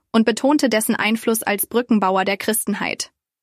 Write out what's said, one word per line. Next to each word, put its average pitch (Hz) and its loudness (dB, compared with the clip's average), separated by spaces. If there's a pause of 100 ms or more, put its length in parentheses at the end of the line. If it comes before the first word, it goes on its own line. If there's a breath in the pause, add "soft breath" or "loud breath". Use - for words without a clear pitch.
(120 soft breath)
und 220 4
betonte 277 2
dessen 320 0
Einfluss 226 -2
als 202 -2
Brückenbauer 190 2
der 196 -2
Christenheit. - -4 (320)